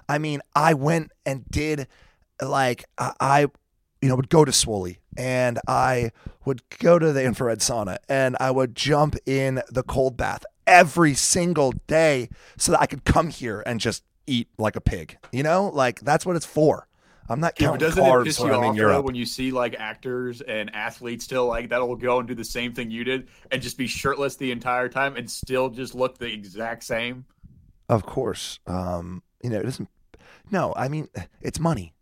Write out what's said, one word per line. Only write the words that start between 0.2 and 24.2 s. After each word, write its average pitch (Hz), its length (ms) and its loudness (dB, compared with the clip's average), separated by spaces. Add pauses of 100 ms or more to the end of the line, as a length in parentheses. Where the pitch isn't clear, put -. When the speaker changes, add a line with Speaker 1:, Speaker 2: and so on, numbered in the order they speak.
Speaker 1:
I 156 180 6
went 151 380 0 (140)
and 135 240 -6
did, 151 380 -4 (540)
like, 131 440 -2 (120)
I, - 220 -4
I, 139 200 4 (640)
you 135 80 4
know, 131 60 2
would 127 140 -2
go 156 160 8
to 135 60 -2
Swole 101 380 0 (280)
and 127 500 0
I 127 440 2 (340)
would 135 180 -2 (160)
go 170 200 6
to 156 140 2
the 135 100 0
infrared 117 360 0
sauna 107 380 -2 (120)
and 131 300 2
I 131 120 2
would 127 240 0
jump 147 400 2 (100)
in 135 440 0
the 123 140 -2
cold 131 340 0
bath 104 280 -6 (220)
every 170 480 8
single 170 580 0 (140)
day 147 420 2 (280)
so - 140 0
that 156 100 4
I 143 60 4
could - 180 -8
come 165 240 4
here 107 360 -8
and 117 140 -4
just 107 240 -4 (240)
eat 120 300 -2
like 110 180 0
a 104 60 -6
pig, - 360 -2 (140)
you 127 120 -2
know? 180 260 2
Like, 131 320 0
that's 143 240 0
what 180 100 0
it's 156 100 -4
for. 151 420 2 (420)
I'm 123 100 -2
not 165 180 -2
Speaker 2:
Yeah, 151 120 4
but 143 100 -2
Speaker 1:
counting - 0 -
Speaker 2:
doesn't 160 260 4
it 127 140 8
Speaker 1:
carbs - 20 2
Speaker 2:
piss 123 200 0
Speaker 1:
when 120 100 2
Speaker 2:
you - 20 4
Speaker 1:
I'm 123 100 2
in 107 100 2
Speaker 2:
off, 107 80 0
though, 104 180 6
Speaker 1:
Europe. - 20 -2
Speaker 2:
when 131 140 -4
you 120 100 -4
see, 131 260 -4
like, 123 280 -2
actors 123 640 -8
and 107 340 -6
athletes 117 480 -8
still, 127 240 -2
like, 120 220 -4
that'll 123 260 -2
go 123 240 0
and 120 80 -6
do 123 80 -8
the 110 80 -10
same 120 300 -6
thing 117 180 -8
you 117 140 -6
did 131 240 -4 (200)
and 131 120 -4
just 120 160 -10
be 127 100 -4
shirtless 139 480 -4